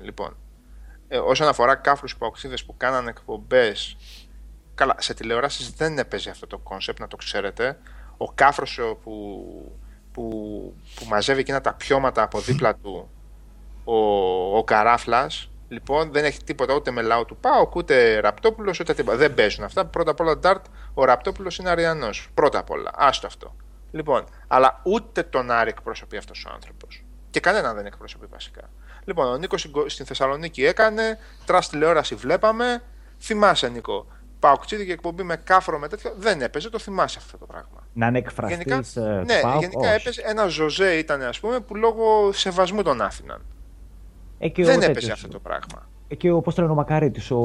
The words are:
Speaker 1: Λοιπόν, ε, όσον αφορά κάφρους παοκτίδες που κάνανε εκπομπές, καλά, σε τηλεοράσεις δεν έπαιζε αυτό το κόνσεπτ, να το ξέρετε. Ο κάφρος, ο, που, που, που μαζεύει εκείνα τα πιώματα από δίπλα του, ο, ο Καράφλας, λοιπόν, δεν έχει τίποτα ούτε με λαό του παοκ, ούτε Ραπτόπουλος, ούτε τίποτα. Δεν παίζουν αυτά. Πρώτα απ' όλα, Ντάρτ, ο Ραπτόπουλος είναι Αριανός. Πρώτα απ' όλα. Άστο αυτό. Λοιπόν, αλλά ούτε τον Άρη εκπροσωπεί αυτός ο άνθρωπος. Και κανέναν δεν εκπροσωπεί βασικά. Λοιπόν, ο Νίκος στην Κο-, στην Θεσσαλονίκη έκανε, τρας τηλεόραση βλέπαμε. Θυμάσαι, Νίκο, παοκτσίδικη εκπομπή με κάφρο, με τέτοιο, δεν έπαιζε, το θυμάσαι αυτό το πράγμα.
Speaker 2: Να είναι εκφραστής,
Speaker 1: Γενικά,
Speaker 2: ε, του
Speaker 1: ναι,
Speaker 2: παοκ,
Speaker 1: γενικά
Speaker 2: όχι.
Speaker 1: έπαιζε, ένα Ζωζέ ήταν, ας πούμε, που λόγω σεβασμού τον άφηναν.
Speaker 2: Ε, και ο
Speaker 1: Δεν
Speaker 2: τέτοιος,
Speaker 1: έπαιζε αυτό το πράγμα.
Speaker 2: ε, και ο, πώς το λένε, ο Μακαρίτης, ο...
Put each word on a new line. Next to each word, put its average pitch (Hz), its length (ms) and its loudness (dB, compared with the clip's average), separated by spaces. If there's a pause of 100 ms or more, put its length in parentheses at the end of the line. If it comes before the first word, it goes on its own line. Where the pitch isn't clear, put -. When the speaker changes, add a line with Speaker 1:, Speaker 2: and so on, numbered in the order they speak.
Speaker 1:
Λοιπόν, 98 360 -12 (720)
ε, 131 100 -4
όσον 143 300 2
αφορά 131 260 4
κάφρους 139 420 0
παοκτίδες 120 480 -8
που - 120 -20
κάνανε 127 340 -2
εκπομπές, 113 840 -2 (800)
καλά, 135 240 2
σε - 160 -6
τηλεοράσεις 120 560 -4
δεν 156 280 -4
έπαιζε 104 320 -6
αυτό - 160 -16
το 98 120 -14
κόνσεπτ, - 420 -10
να 110 80 -12
το 101 80 -16
ξέρετε. 107 600 -6 (380)
Ο - 160 -8
κάφρος, - 460 2
ο, 113 240 -4
που, 113 100 -16 (1000)
που, 123 100 -10 (720)
που - 140 -14
μαζεύει 110 320 2
εκείνα 139 200 0
τα 113 140 0
πιώματα 135 480 0
από 107 180 -2
δίπλα 117 340 2
του, 95 340 -12 (760)
ο, 117 120 0 (600)
ο 113 80 2
Καράφλας, 117 880 2 (180)
λοιπόν, 143 440 -2
δεν 147 120 0
έχει 143 200 -4
τίποτα 135 300 -2
ούτε 143 160 -2
με 120 120 -4
λαό 117 220 2
του - 120 -14
παοκ, 247 380 2
ούτε 123 460 4
Ραπτόπουλος, 202 600 0
ούτε 165 140 -2
τίποτα. 117 220 0
Δεν 139 180 4
παίζουν 107 300 2
αυτά. 185 220 -2
Πρώτα 165 240 -2
απ' 151 100 -2
όλα, 160 180 2
Ντάρτ, 185 260 2 (300)
ο 139 100 2
Ραπτόπουλος 180 540 2
είναι 185 120 -4
Αριανός. 165 640 -2
Πρώτα 139 240 4
απ' 90 120 -6
όλα. 71 240 -6
Άστο - 320 2
αυτό. - 280 -14 (360)
Λοιπόν, 147 340 -2 (240)
αλλά 131 340 4
ούτε 202 400 -2
τον 123 280 -4
Άρη 117 200 2
εκπροσωπεί 110 460 -12
αυτός - 320 -14
ο - 60 -14
άνθρωπος. - 500 -20 (260)
Και 156 100 -2
κανέναν 175 360 2
δεν 101 100 -8
εκπροσωπεί - 440 -18
βασικά. - 400 -20 (340)
Λοιπόν, 170 280 0
ο 127 40 -2
Νίκος 175 240 -4
στην 156 120 -12
Κο-, 147 160 -2
στην - 180 -12
Θεσσαλονίκη 139 580 -2
έκανε, 220 540 2 (260)
τρας 175 240 4
τηλεόραση 151 460 2
βλέπαμε. 220 680 0 (380)
Θυμάσαι, 202 480 2
Νίκο, 113 380 -8 (320)
παοκτσίδικη 180 520 4
εκπομπή 170 320 -6
με 170 140 -4
κάφρο, 180 420 2
με 147 100 -8
τέτοιο, 220 300 -10
δεν 190 240 0
έπαιζε, 226 280 -4
το 226 80 -6
θυμάσαι 185 440 -2
αυτό - 160 -20
το - 80 -20
πράγμα. - 460 -18
Speaker 2:
Να 113 140 0
είναι 123 120 2
εκφραστής, 117 380 -6 (100)
Speaker 1:
Γενικά, 135 100 0
Speaker 2:
ε, 107 440 -2
του 90 60 -4
Speaker 1:
ναι, 220 140 2
Speaker 2:
παοκ, 135 200 2
Speaker 1:
γενικά 180 180 -4 (100)
Speaker 2:
όχι. 208 120 4
Speaker 1:
έπαιζε, 240 240 -8
ένα 214 220 0
Ζωζέ 160 480 0
ήταν, 156 280 -2
ας 120 180 -6
πούμε, 240 200 -4
που - 160 -14
λόγω 214 560 4
σεβασμού 190 500 0
τον 139 200 0
άφηναν. 67 400 -6 (960)
Speaker 2:
Ε, 170 100 -4
και 180 140 0
ο - 20 6
Speaker 1:
Δεν 262 100 8
Speaker 2:
τέτοιος, 156 220 4
Speaker 1:
έπαιζε 113 160 -4
αυτό - 160 -10
το 101 100 -14
πράγμα. - 500 -10 (200)
Speaker 2:
ε, 147 60 -8
και 175 160 0
ο, 170 100 4
πώς 165 140 -4
το - 60 0
λένε, 165 120 2
ο 156 40 2
Μακαρίτης, 151 540 0
ο... 127 140 2